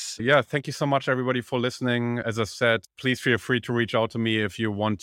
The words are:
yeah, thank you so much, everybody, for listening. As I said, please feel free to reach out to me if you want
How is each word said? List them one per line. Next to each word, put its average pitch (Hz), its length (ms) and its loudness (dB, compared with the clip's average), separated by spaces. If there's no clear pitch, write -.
yeah, 135 200 4
thank 143 280 -4
you 143 40 -6
so 151 140 -2
much, 139 220 0
everybody, 127 320 0
for 127 180 -4
listening. 120 640 0
As 110 180 -4
I 113 60 2
said, 113 400 2
please 127 240 0
feel 120 180 4
free 123 240 0
to - 100 -4
reach 120 240 0
out 113 160 0
to 117 80 -2
me 110 200 2
if 104 160 -2
you 110 140 -2
want 104 320 0